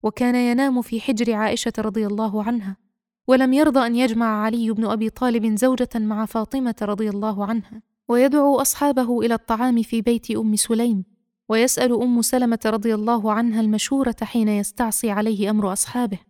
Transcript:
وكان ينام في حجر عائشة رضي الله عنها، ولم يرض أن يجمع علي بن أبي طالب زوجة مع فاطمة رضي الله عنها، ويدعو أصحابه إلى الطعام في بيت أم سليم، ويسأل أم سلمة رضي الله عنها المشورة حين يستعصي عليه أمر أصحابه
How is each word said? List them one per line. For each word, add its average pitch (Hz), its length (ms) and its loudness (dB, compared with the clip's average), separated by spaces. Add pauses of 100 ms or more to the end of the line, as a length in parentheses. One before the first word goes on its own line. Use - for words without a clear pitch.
وكان 247 320 0
ينام 247 460 2
في 226 200 -6
حجر 233 320 0
عائشة 220 460 -2
رضي 214 280 -2
الله 208 360 -2
عنها، 208 340 -4 (500)
ولم 254 260 4
يرض 285 240 4
أن 240 180 2
يجمع 226 480 0
علي 220 280 -2
بن 220 140 -2
أبي 214 240 -2
طالب 226 460 0
زوجة 247 400 2
مع 214 300 -2
فاطمة 233 560 -4
رضي 208 280 -2
الله 202 360 -4
عنها، 220 360 -6 (260)
ويدعو 269 540 4
أصحابه 254 600 0
إلى 233 120 2
الطعام 233 480 0
في 226 200 -2
بيت 233 300 0
أم 214 240 0
سليم، 220 500 0 (440)
ويسأل 240 520 2
أم 240 200 2
سلمة 233 440 0
رضي 220 300 0
الله 214 360 0
عنها 226 300 0
المشورة 226 640 0
حين 220 240 0
يستعصي 214 640 -2
عليه 208 380 0
أمر 202 240 0
أصحابه 214 460 -4 (100)